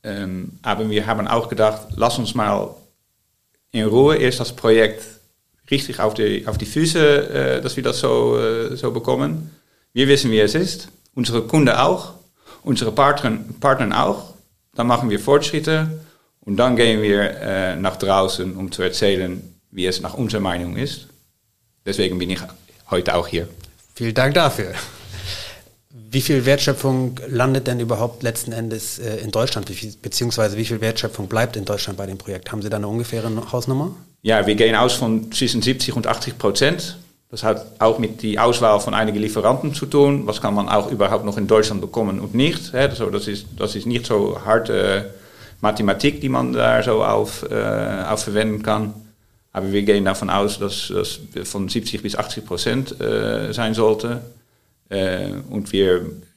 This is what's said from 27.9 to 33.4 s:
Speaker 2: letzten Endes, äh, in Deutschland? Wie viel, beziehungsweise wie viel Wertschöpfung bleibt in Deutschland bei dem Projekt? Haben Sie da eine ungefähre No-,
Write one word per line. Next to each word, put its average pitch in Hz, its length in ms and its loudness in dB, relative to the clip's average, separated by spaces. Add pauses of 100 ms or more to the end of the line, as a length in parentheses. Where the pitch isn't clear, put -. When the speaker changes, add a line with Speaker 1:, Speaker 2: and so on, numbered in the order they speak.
Speaker 2:
letzten 117 280 -4
Endes, 113 480 -8
äh, 110 180 -6
in 107 140 -8
Deutschland? - 380 -2
Wie 98 40 -12
viel, 104 280 -12
beziehungsweise 110 560 0
wie 113 80 -2
viel 110 140 -4
Wertschöpfung 110 480 -4
bleibt 113 300 -2
in 101 80 -6
Deutschland 101 320 -4
bei 98 80 -8
dem 95 120 -8
Projekt? 92 340 -12
Haben 107 100 -6
Sie 104 80 -8
da 104 80 -2
eine 104 100 -4
ungefähre 113 420 -4
No-, 110 220 -6